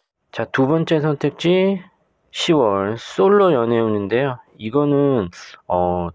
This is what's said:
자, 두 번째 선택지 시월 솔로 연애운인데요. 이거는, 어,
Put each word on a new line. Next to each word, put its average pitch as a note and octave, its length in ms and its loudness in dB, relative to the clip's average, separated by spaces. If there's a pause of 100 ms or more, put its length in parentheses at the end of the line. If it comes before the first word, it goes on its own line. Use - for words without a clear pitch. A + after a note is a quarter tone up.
(320)
자, A2+ 120 -6
두 C3 220 -2
번째 D#3+ 340 0
선택지 F3 840 -2 (480)
시월 G#2+ 680 0
솔로 G3 560 2
연애운인데요. A#2 840 0 (200)
이거는, C#3 720 0 (380)
어, F2 460 -2